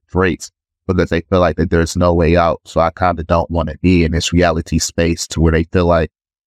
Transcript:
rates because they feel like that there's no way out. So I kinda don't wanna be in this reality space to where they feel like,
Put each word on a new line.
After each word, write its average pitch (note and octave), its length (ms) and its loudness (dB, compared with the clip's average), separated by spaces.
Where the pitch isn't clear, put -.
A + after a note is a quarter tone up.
rates F2+ 380 -2
because F2 220 0
they E2 120 -2
feel - 180 -2
like E2+ 180 0
that E2+ 120 -2
there's E2 260 0
no F2+ 180 2
way E2+ 220 2
out. E2+ 300 0
So - 160 -2
I E2 100 0
kinda E2+ 320 -2
don't E2+ 280 -2
wanna D#2 300 -4
be F2 220 4
in D#2+ 80 0
this E2 220 -4
reality E2+ 460 0
space - 480 -4
to - 140 -4
where E2 100 4
they E2 140 2
feel F2+ 200 0
like, E2 260 0